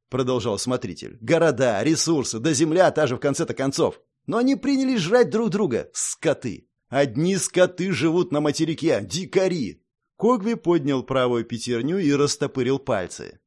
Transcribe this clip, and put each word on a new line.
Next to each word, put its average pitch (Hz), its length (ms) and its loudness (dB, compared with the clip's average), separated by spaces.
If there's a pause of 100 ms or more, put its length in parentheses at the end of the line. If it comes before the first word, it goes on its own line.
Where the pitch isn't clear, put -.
продолжал 123 500 -2
смотритель. 120 600 -6
«Города, 127 640 2
ресурсы, 151 560 0
да 143 140 0
земля 160 380 4
та 151 160 0
же 123 100 -2
в - 40 -8
конце-то 147 340 -2
концов! 135 460 -2 (260)
Но 180 120 -2
они 262 180 2
принялись 262 440 0
жрать 190 300 4
друг 220 200 0
друга, 151 420 -2
скоты! - 760 -4 (200)
Одни 147 480 0
скоты 180 560 0
живут 165 400 0
на 147 80 0
материке, 151 600 0
дикари». 170 800 -2 (340)
Когви 226 380 2
поднял 147 480 0
правую 123 420 0
пятерню 120 540 -4
и 151 140 2
растопырил 139 680 0
пальцы. 92 680 -6